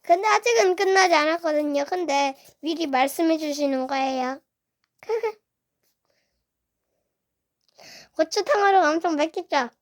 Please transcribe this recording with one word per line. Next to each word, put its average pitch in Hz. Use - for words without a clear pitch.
근데 370
아직은 427
끝나지 381
않았거든요. 302
근데 285
미리 320
말씀해 277
주시는 285
거예요. 262
<laughs> 440
고추탕후루 392
엄청 330
맵겠죠? 294